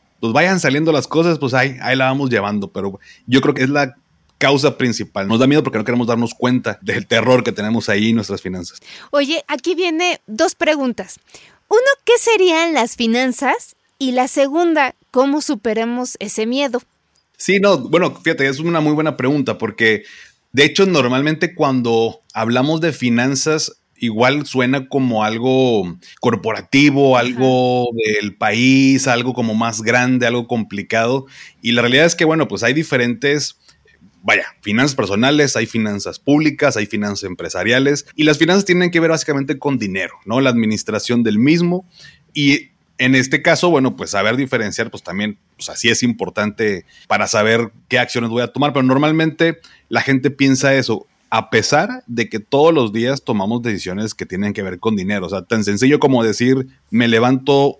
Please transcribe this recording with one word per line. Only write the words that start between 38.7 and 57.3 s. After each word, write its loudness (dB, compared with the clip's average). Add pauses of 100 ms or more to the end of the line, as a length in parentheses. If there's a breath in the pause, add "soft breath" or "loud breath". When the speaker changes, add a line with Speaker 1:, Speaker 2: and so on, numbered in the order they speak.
Speaker 1:
que 2
ver 2
básicamente -2
con -2
dinero, -6 (120)
¿no? 0
La 2
administración 0
del 0
mismo. 2 (460 loud breath)
Y 0 (280)
en 2
este 2
caso, 2
bueno, 2
pues -10
saber 0
diferenciar, -4
pues -18
también, -6 (200)
o -18
sea, -12
sí -2
es 2
importante -2 (220 soft breath)
para 0
saber 0 (180)
qué 0
acciones -2
voy -2
a -4
tomar, -2
pero 0
normalmente 2 (300 soft breath)
la 0
gente 0
piensa 2
eso, -2 (220)
a -2
pesar 0
de -4
que -6
todos 2
los 0
días -4
tomamos -2
decisiones -6
que -10
tienen -4
que -8
ver -10
con -2
dinero. -4
O -8
sea, -6
tan -2
sencillo 2
como 2
decir, 0 (240 loud breath)
"Me 0
levanto 2